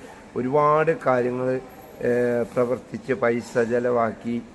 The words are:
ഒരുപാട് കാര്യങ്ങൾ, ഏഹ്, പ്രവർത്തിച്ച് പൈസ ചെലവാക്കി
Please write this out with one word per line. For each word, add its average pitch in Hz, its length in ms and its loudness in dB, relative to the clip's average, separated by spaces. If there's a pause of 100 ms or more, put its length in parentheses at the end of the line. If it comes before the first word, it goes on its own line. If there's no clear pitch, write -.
(360)
ഒരുപാട് 147 560 4 (140)
കാര്യങ്ങൾ, 127 420 2 (640)
ഏഹ്, 120 420 2
പ്രവർത്തിച്ച് 123 600 -2
പൈസ 120 400 0 (200)
ചെലവാക്കി 117 680 0 (120)